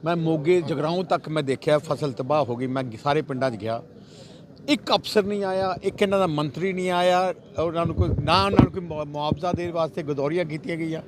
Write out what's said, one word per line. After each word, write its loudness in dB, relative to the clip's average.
ਮੈਂ 0
ਮੋਗੇ, 2
ਜਗਰਾਓਂ -2
ਤੱਕ -2
ਮੈਂ 0
ਦੇਖਿਆ, 2
ਫਸਲ -2
ਤਬਾਹ 0
ਹੋ -2
ਗਈ। -4
ਮੈਂ -2
ਸਾਰੇ 2
ਪਿੰਡਾਂ -2
'ਚ -6
ਗਿਆ, -4
ਇੱਕ 0
ਅਫਸਰ 2
ਨਹੀਂ -2
ਆਇਆ, -2
ਇੱਕ -2
ਇਹਨਾਂ 2
ਦਾ 4
ਮੰਤਰੀ -2
ਨਹੀਂ -2
ਆਇਆ, 4
ਉਹਨਾਂ 0
ਨੂੰ -2
ਕੋਈ, 2
ਨਾ 4
ਉਹਨਾਂ 6
ਨੂੰ 4
ਕੋਈ -6
ਮੁਆ-, -6
ਮੁਆਵਜ਼ਾ -2
ਦੇਣ -4
ਵਾਸਤੇ -2
ਗਦੌਰੀਆਂ -2
ਕੀਤੀਆਂ -6
ਗਈਆਂ। -6